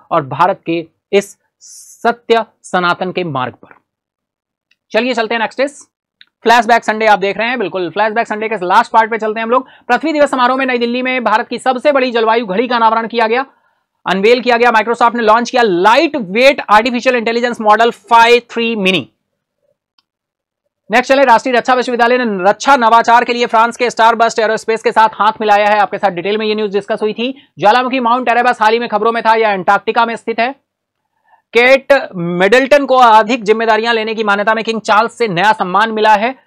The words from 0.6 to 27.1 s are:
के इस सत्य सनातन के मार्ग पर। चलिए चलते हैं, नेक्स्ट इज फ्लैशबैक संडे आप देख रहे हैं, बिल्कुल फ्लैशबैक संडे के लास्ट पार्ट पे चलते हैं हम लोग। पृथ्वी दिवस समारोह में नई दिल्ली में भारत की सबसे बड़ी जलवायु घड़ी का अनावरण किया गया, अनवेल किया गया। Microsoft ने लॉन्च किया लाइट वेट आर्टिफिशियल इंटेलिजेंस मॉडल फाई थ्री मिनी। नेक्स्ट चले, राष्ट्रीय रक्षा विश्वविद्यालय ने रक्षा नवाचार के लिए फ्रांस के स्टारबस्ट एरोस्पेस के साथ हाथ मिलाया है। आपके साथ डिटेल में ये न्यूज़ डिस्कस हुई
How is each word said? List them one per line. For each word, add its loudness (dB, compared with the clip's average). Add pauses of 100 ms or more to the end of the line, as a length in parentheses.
के -6 (260)
इस -2 (280)
सत्य -4 (180)
सनातन -4
के -6
मार्ग -8
पर। -20 (1200)
चलिए -2
चलते -4
हैं, -4
नेक्स्ट -6
इज -2 (720)
फ्लैशबैक 2
संडे -2
आप 2
देख -4
रहे -4
हैं, -6
बिल्कुल -6
फ्लैशबैक -2
संडे -8
के -4 (100)
लास्ट 0
पार्ट 2
पे -4
चलते -6
हैं -6
हम -8
लोग। 0 (200)
पृथ्वी -2
दिवस 2
समारोह 0
में -2
नई -2
दिल्ली -4
में -4
भारत 0
की -8
सबसे 0
बड़ी 0
जलवायु 0
घड़ी -2
का -2
अनावरण 0
किया -2
गया, -2 (600)
अनवेल 2
किया 0
गया। 2
Microsoft 0
ने -4
लॉन्च 2
किया 0
लाइट 2
वेट 0 (100)
आर्टिफिशियल 0
इंटेलिजेंस -4
मॉडल 2
फाई 4
थ्री -4
मिनी। -2 (1800)
नेक्स्ट 0
चले, 4
राष्ट्रीय 2
रक्षा 0
विश्वविद्यालय 0
ने 0
रक्षा 2
नवाचार 4
के -4
लिए -2
फ्रांस 0
के -2
स्टारबस्ट 2
एरोस्पेस -2
के 0
साथ 4
हाथ -2
मिलाया 2
है। 2
आपके -2
साथ 0
डिटेल -4
में -4
ये -2
न्यूज़ -4
डिस्कस -4
हुई -2